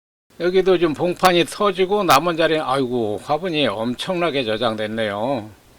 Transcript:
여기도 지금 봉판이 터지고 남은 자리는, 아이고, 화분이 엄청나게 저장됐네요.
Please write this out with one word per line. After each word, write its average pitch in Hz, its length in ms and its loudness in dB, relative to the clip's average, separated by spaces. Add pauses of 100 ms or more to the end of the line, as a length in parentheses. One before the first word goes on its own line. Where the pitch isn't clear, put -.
(400)
여기도 180 400 2
지금 160 160 0
봉판이 170 500 2
터지고 196 600 0
남은 160 320 4
자리는, 156 280 2
아이고, 123 580 -2
화분이 151 440 0
엄청나게 127 800 -2
저장됐네요. 110 1000 -2 (320)